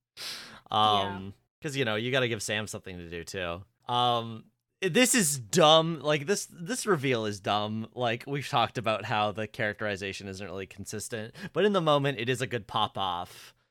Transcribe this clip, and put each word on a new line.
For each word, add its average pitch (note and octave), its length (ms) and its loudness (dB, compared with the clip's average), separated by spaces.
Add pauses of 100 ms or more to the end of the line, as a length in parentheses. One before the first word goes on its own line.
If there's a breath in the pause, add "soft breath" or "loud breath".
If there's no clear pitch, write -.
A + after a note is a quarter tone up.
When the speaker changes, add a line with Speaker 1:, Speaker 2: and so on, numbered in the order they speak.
(720 loud breath)
Speaker 1:
Um, G2 540 2
Speaker 2:
Yeah. G2 60 -10 (300)
Speaker 1:
'cause, D3 160 -8
you C3+ 80 2
know, A2 100 0
you A#2 160 -2
gotta B2+ 160 2
give A2+ 160 -4
Sam G#2+ 240 -2
something F#2+ 300 -12
to E2+ 120 -12
do, E2+ 140 -8
too. F2+ 400 -6 (240)
Um, A#2+ 580 0 (360)
this A#3+ 340 4
is D3 240 2
dumb. D#3+ 600 6
Like, D3 260 0
this, G3+ 240 -2
this E3 340 -8
reveal C3 400 2
is G#2 140 -2
dumb. G#2+ 560 -2
Like, A#2+ 320 0
we've C#3 200 -4
talked A#2 300 2
about G#2+ 280 -2
how G#2+ 260 2
the G#2+ 160 -6
characterization G2+ 800 -4
isn't G2 180 -10
really F#2 220 -8
consistent, G#2+ 680 -10 (200 loud breath)
but F3 120 4
in G#3 80 4
the F#3+ 80 4
moment, C#3+ 380 2
it A#2 100 -2
is B2+ 120 0
a C3 60 -2
good A#2+ 200 -6
pop-off F#2+ 840 -4 (180)